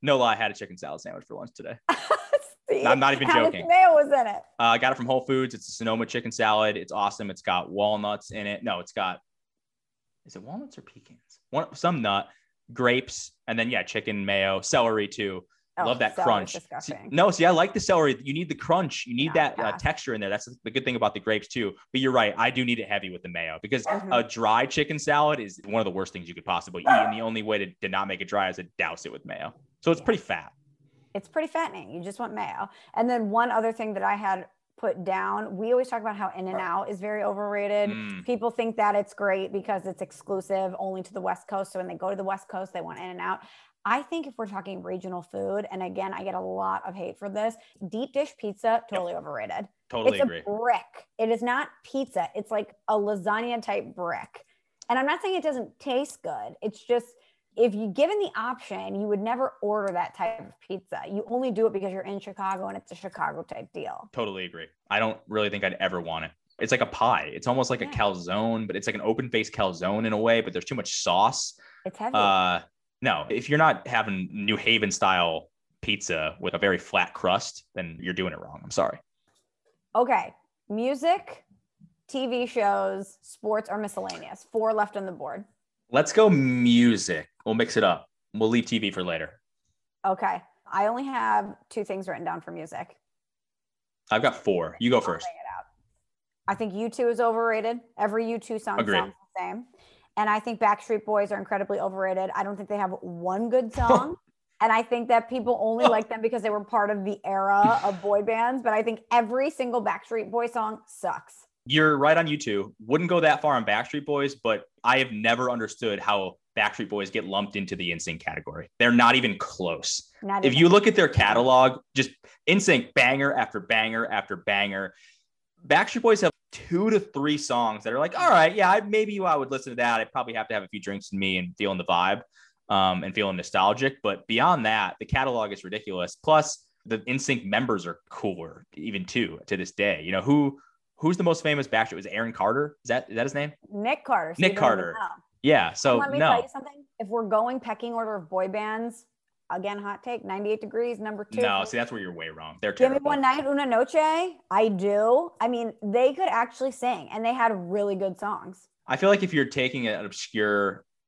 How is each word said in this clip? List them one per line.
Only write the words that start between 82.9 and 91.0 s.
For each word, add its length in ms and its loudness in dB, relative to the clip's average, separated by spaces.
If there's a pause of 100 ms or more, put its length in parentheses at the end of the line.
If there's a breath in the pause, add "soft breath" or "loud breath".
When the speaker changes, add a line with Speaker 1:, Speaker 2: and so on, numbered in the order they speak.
Speaker 2:
sports, 460 -4
or 80 -6
miscellaneous. 760 -10
Four 220 0
left 220 -2
on 100 -8
the 60 -8
board. 320 -12 (460)
Speaker 1:
Let's 240 2
go 160 8
music. 960 6 (180)
We'll 100 0
mix 220 2
it 60 6
up. 240 4 (260)
We'll 160 2
leave 160 2
T 140 -2
V 120 -2
for 120 -4
later. 280 -4 (720)
Speaker 2:
Okay. 360 -2 (300)
I 160 0
only 180 -2